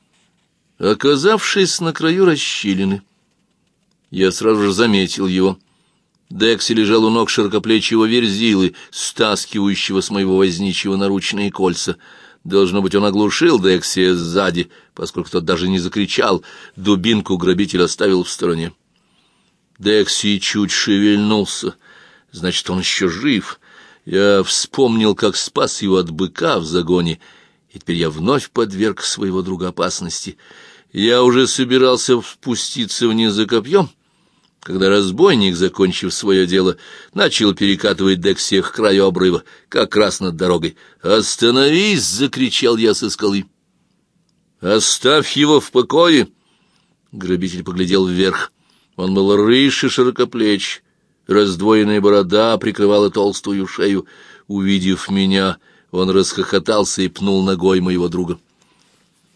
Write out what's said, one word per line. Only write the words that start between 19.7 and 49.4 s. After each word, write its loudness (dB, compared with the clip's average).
Декси 0
чуть -4
шевельнулся. 0
Значит, -6
он -2
еще -2
жив. -4
Я 2
вспомнил, 0
как -2
спас -4
его 2
от -2
быка -2
в -6
загоне, 0
и -20
теперь -6
я -2
вновь -2
подверг -2
своего -4
друга -6
опасности. -6
Я 2
уже 4
собирался 2
спуститься -6
вниз 2
за 0
копьем, 0
когда 0
разбойник, 2
закончив 0
свое 2
дело, 2
начал 0
перекатывать 0
Декси 0
к -6
краю 2
обрыва, 0
как -2
раз 0
над -4
дорогой. -2
«Остановись!» — 2
закричал 0
я 2
со -6
скалы. -2
«Оставь 0
его 4
в -10
покое!» 4
Грабитель -4
поглядел 0
вверх. -2
Он -4
был 4
рыж 2